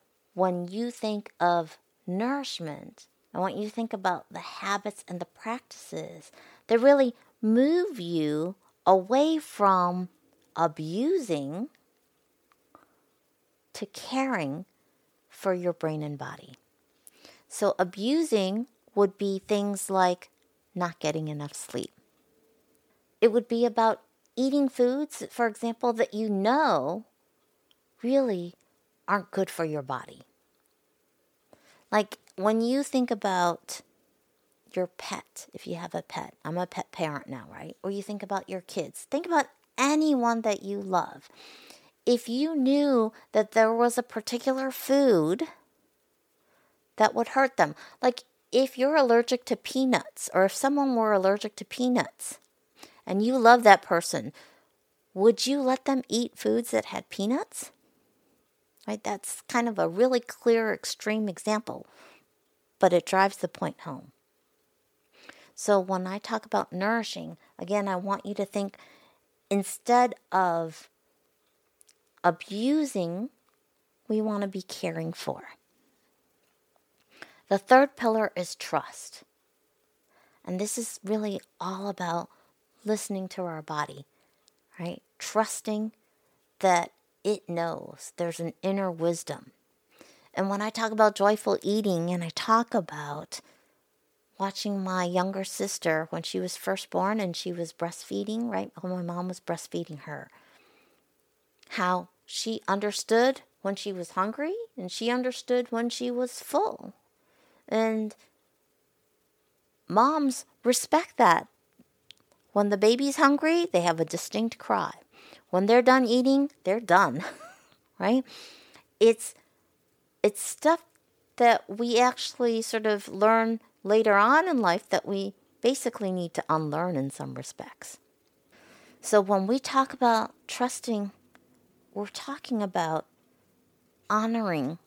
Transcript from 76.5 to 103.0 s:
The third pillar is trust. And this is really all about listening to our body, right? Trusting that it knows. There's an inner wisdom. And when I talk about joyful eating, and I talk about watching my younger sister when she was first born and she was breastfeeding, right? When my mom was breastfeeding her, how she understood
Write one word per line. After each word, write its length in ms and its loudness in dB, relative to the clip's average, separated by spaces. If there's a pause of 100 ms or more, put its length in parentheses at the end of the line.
The 100 2
third 360 6
pillar 400 0
is 200 -8
trust. 720 -8 (1200)
And 120 -4
this 200 -4
is 260 -8
really 360 -4 (200)
all 280 -8
about 420 -4 (540)
listening 440 -4
to 140 -8
our 180 -6
body, 460 -6 (720)
right? 240 -10 (160)
Trusting 720 -4 (680)
that 320 2 (300)
it 260 -4
knows. 680 -6
There's 240 -4
an 220 -6
inner 280 -2
wisdom. 600 -4 (840)
And 160 -2
when 140 -4
I 80 -4
talk 200 -4
about 240 6
joyful 480 2
eating, 480 0
and 140 -2
I 100 -8
talk 380 0
about 680 -6 (1000)
watching 440 -4
my 220 -2
younger 400 0
sister 640 -2
when 120 -6
she 180 -6
was 160 -6
first 320 -6
born 320 -2
and 160 -4
she 160 -8
was 200 -8
breastfeeding, 760 -8
right? 220 -6 (100)
When 120 -8
my 100 -6
mom 260 -8
was 100 -10
breastfeeding 600 -10
her, 300 -16 (1400)
how 380 -2 (160)
she 420 -8
understood 760 0 (200)